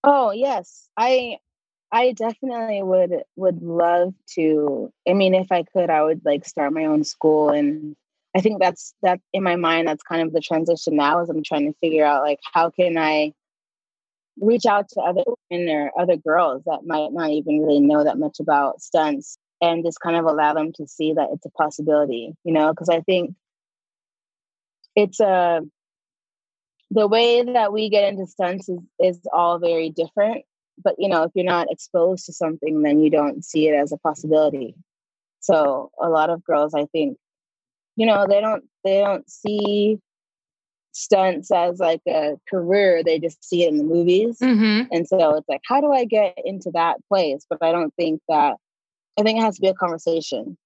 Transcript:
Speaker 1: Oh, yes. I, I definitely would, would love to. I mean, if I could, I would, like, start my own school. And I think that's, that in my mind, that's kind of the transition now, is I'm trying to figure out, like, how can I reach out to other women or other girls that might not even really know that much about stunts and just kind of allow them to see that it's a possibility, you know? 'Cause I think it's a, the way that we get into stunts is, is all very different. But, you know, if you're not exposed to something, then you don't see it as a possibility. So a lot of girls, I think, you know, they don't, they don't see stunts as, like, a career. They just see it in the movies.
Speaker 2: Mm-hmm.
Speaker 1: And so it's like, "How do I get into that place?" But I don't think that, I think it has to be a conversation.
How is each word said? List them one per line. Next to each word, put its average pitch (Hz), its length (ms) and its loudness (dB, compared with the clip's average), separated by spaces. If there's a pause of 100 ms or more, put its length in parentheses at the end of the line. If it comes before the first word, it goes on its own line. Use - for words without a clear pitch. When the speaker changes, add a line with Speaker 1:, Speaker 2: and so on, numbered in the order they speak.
Speaker 1:
Oh, 269 300 4
yes. 233 640 -6
I, 247 420 0 (540)
I 247 180 4
definitely 226 720 -6
would, 185 400 0 (140)
would 175 260 -2
love 175 520 0 (200)
to. 147 580 0 (160)
I 185 40 2
mean, 190 200 2
if 185 200 0
I 175 100 0
could, 175 280 -2
I 151 120 2
would, 156 220 0
like, 147 200 0
start 147 280 -4
my 160 140 -2
own 151 180 0
school. 151 460 2
And 147 460 -2 (400)
I 190 40 4
think 208 200 0
that's, 180 420 -2
that 185 160 0 (140)
in 196 100 -4
my 175 140 0
mind, 165 320 0
that's 151 140 -4
kind 165 180 -4
of 160 120 -2
the 156 100 0
transition 160 520 -2
now, 147 260 2
is 170 100 -6
I'm 160 120 -4
trying 147 300 -4
to - 80 -16
figure 156 240 2
out, 143 180 2
like, 147 160 -2 (140)
how 165 180 2
can 170 280 0
I 151 340 0 (1040)
reach 226 280 2
out 202 240 2
to 190 100 -6
other 180 220 -2 (280)
women 175 200 -4
or 147 280 -2
other 180 180 2
girls 156 500 0
that 156 180 -6
might 156 280 -4
not 160 180 -4
even 151 320 -2
really 147 180 2
know 147 240 4
that 147 140 0
much 151 200 -6
about 143 440 -2
stunts 151 560 -4 (240)
and 170 200 0
just 165 180 -6
kind 170 160 -2
of 165 100 0
allow 151 260 2
them 160 220 -4
to 147 120 -14
see 156 280 -4
that 156 180 0
it's 180 140 -10
a 135 40 -16
possibility, 147 840 -2 (100)
you 165 80 -2
know? 156 220 2
'Cause 170 160 -4
I 165 100 2
think 180 340 -2 (1600)
it's 202 260 2
a, 180 420 2 (1300)
the 208 180 4
way 233 340 4
that 233 300 0
we 214 160 -2
get 202 240 2
into 190 140 -8
stunts 185 420 -6
is, 180 100 -6 (220)
is 180 200 2 (120)
all 170 260 2
very 165 320 -2
different. 202 540 -4 (380)
But, - 160 0
you 196 100 -2
know, 165 140 2
if 170 120 -2
you're 180 100 0
not 175 260 -2
exposed 175 560 -2
to 170 60 -18
something, 156 500 -4
then 151 180 4
you 156 100 4
don't 147 340 -2
see 156 240 0
it 151 60 4
as 147 180 0
a 143 60 -10
possibility. 151 760 -2 (680)
So 143 500 0 (100)
a 165 80 0
lot 160 220 2
of 170 140 -6
girls, 151 300 0
I 147 120 -2
think, 151 300 -4 (800)
you 226 100 2
know, 202 220 4
they 202 120 4
don't, 214 240 -4 (200)
they 196 160 2
don't 202 300 -2
see 208 680 0 (920)
stunts 190 580 0
as, 180 280 0
like, 165 300 0
a 151 260 0 (140)
career. 185 560 2
They 160 140 2
just 160 260 -6
see 175 200 0
it 170 40 4
in 151 100 2
the 147 60 0
movies. 175 540 2
Speaker 2:
Mm-hmm. 220 560 2
Speaker 1:
And 165 140 -2
so 160 280 4
it's 151 120 -6
like, 139 180 -4
"How 269 140 2
do 294 120 2
I 254 120 2
get 208 400 0
into 185 300 -8
that 165 220 0 (120)
place?" 156 400 0
But 165 140 -6
I 165 100 2
don't 170 240 -2
think 160 320 -2
that, 147 280 2 (600)
I 214 40 0
think 220 160 2
it 226 40 2
has 214 140 0
to - 60 -16
be 190 60 2
a 190 60 2
conversation. 165 920 -4